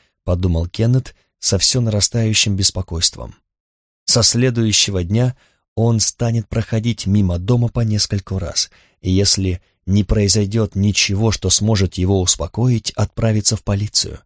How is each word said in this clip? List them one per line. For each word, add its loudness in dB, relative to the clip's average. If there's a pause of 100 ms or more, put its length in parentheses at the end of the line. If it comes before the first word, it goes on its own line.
(220)
подумал 0
Кеннет 0 (240)
со -2
все 2
нарастающим 0
беспокойством. -2 (680)
Со 2
следующего 0
дня 0 (400)
он 2
станет -2
проходить -4
мимо 2
дома 0
по -4
нескольку -2
раз, -6 (300)
и -2
если 2 (240)
не 2
произойдет 0
ничего, 0
что -2
сможет 0
его 2
успокоить, -2
отправиться -2
в -8
полицию. -4